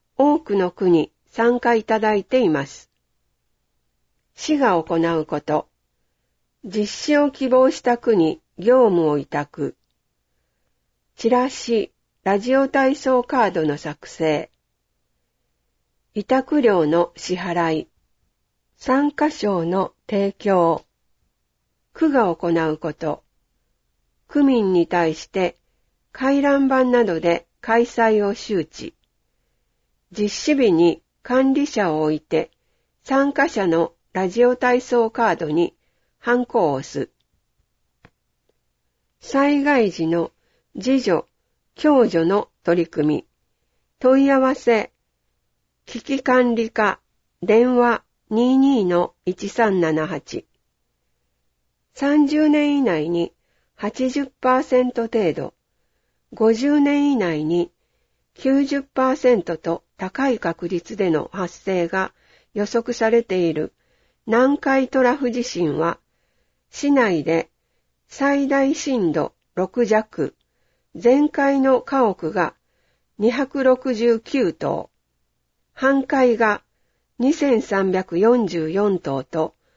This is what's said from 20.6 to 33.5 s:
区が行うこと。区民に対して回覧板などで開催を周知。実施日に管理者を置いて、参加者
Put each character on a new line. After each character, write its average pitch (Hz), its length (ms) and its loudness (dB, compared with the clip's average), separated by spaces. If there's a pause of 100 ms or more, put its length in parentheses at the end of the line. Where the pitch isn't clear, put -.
区 320 180 -2
が 226 240 2
行 175 140 -6 (220)
う 156 80 -4
こ 156 160 -8
と。 - 280 -8 (1040)
区 294 160 0
民 233 300 2
に 175 140 2
対 165 280 0
し - 140 -16
て 185 300 -4 (520)
回 277 320 0
覧 277 240 2
板 262 180 2
な 247 200 2
ど 170 160 -2
で 170 260 -2 (140)
開 233 220 2
催 220 440 0
を 202 80 -2
周 196 300 -6
知。 - 300 -16 (1160)
実 208 200 -2
施 - 260 -2
日 240 160 4
に 170 300 4 (200)
管 269 300 2
理 277 140 0
者 190 260 -2
を 156 100 -2
置 156 120 0
い 151 60 -6
て、 - 300 -4 (520)
参 277 300 0
加 285 160 0
者 202 180 -4